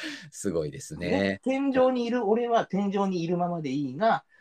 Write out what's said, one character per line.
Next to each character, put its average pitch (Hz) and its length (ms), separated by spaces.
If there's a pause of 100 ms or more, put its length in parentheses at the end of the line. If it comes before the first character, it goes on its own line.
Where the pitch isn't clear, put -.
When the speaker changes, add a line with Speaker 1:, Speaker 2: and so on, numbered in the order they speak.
(320)
Speaker 1:
す - 180
ご 80 160
い 71 60
で 139 80
す 156 160
ね。 87 140
Speaker 2:
ね。 95 340
天 269 300
上 254 180
に 240 140
い 233 40
る 240 160
俺 233 220
は 226 180
天 202 240
上 196 160
に 185 160
い 165 60
る 175 100
ま 175 120
ま 170 120
で 143 80
い 135 220
い 135 60
が、 208 260 (180)